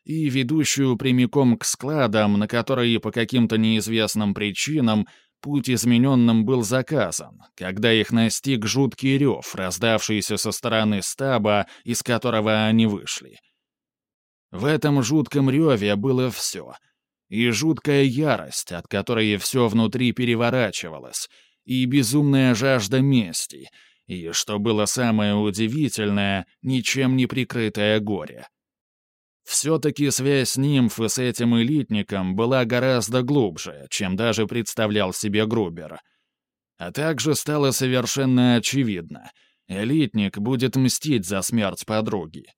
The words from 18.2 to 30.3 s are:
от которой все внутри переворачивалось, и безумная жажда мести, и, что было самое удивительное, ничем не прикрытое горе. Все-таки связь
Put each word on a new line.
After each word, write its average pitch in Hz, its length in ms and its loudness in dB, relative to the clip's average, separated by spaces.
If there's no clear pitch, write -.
от 85 160 -10
которой 107 480 0
все 120 320 2
внутри 117 440 0
переворачивалось, 113 1160 -2
и 127 200 -2
безумная 135 720 4
жажда 127 460 0
мести, 104 680 0
и, 85 240 -8
что 104 260 -2
было 107 280 0
самое 107 500 0
удивительное, 104 1120 -2
ничем 131 540 0
не 127 100 2
прикрытое 110 760 0
горе. 82 480 -6
Все-таки 143 640 -2
связь 131 460 0